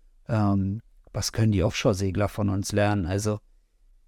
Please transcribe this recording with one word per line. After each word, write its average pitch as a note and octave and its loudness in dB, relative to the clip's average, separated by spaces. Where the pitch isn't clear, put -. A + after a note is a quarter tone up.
Ähm, G2+ 0
was - -6
können A2 2
die F2+ 4
Offshore-Segler G2 0
von G2+ -2
uns G2 -4
lernen? G2+ 2
Also, G#2 -2